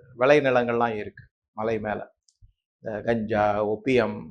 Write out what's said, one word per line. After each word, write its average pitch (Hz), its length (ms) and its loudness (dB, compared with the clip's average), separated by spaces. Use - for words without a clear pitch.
விளை 139 260 6
நிலங்கள்லாம் 117 540 2
இருக்கு 101 300 -10
மலை 110 280 -4
மேல, 104 320 -8
இந்த 107 200 -8
கஞ்சா, 107 640 0
ஒப்பியம் 107 680 -2